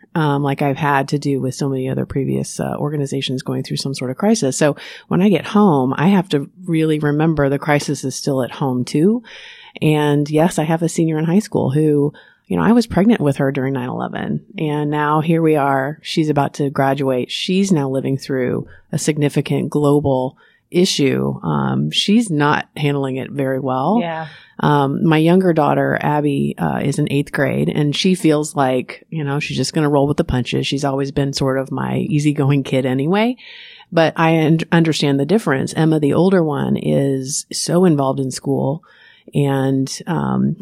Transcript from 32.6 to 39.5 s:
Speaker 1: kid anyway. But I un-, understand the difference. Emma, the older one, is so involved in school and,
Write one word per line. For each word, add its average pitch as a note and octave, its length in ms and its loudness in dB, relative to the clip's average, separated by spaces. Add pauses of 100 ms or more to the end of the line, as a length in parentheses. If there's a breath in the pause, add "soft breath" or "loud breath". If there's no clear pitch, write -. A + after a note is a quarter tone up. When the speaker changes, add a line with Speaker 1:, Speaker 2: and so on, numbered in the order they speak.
Speaker 1:
kid C3 220 0
anyway. F3+ 500 0 (560 loud breath)
But E3 240 2
I E3 300 4
un-, D#3+ 140 4 (120)
understand D#3 480 2
the C#3+ 60 0
difference. E3 480 0
Emma, D#3 260 2
the C#3 140 2
older F#3 280 4
one, C#3 360 -2
is C#3 720 -2
so E3+ 320 0
involved C#3 380 2
in C3 100 -4
school C3+ 540 -4 (480 loud breath)
and, C3+ 760 0